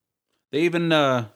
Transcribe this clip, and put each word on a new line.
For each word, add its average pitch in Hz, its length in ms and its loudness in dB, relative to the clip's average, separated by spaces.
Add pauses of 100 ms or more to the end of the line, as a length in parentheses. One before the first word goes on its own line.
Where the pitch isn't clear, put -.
(520)
They 143 100 -2
even, 170 300 0
uh, 131 440 2